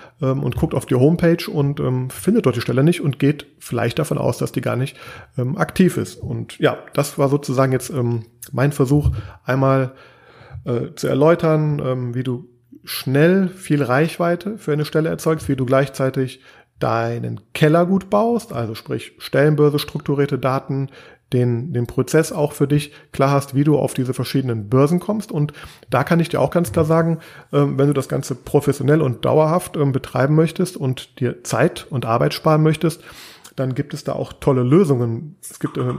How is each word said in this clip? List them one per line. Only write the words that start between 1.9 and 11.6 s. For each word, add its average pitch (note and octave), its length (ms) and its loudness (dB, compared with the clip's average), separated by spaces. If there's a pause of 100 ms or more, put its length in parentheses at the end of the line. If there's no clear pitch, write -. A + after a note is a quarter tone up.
findet G#3 360 0
dort B2 100 2
die A#2+ 60 -4
Stelle C3 220 0
nicht E3 180 4
und C#3 180 -2
geht C#3+ 260 0 (140)
vielleicht A#2 400 -4
davon D3+ 180 -2
aus, B2+ 200 -2
dass - 140 -4
die C3+ 100 -6
gar A#2 140 -4
nicht, B2+ 220 -4 (400)
ähm, B2+ 200 -4
aktiv F3 400 2
ist. - 180 -6
Und A2+ 440 -10
ja, B2 180 0 (160)
das - 240 -2
war C#3 120 2
sozusagen C3+ 420 0
jetzt, C3 180 -2
ähm, A#2+ 360 -2 (260)
mein C3 200 0
Versuch, C#3+ 400 2 (320)
einmal, C3+ 500 2 (720)
äh, B2 300 -4
zu - 120 -4
erläutern, D#3 760 2